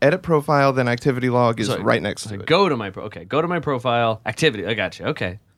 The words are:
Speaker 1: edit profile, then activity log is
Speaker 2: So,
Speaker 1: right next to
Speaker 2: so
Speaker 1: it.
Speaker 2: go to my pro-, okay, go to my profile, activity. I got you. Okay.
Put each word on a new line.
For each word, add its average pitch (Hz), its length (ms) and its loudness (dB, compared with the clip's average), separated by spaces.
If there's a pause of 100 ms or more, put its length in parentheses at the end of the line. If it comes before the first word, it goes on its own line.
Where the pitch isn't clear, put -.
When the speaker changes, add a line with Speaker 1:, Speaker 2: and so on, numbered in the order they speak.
Speaker 1:
edit 156 220 2
profile, 143 500 2
then 127 160 0
activity 123 400 0
log 120 320 2
is 104 60 0
Speaker 2:
So, 107 160 -2
Speaker 1:
right 117 200 4
next 98 200 -6
to 110 80 -12
Speaker 2:
so 104 60 -10
Speaker 1:
it. 98 100 -12
Speaker 2:
go 180 240 4
to 131 80 0
my 104 100 -6
pro-, 101 160 -10
okay, 95 220 -12
go 139 160 0
to 170 40 -2
my 175 140 -2
profile, 120 640 0
activity. 101 420 0
I 110 60 -2
got 98 260 -4
you. 85 100 -10
Okay. 104 300 -4 (200)